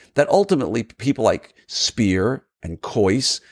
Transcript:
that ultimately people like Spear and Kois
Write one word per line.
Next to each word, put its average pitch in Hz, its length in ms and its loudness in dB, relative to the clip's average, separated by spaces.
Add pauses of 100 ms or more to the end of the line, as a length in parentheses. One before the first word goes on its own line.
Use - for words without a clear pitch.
(140)
that 147 140 2
ultimately 139 540 0
people 127 420 -4
like 92 300 0 (140)
Spear 101 760 0 (200)
and 82 160 -10
Kois 107 600 0 (120)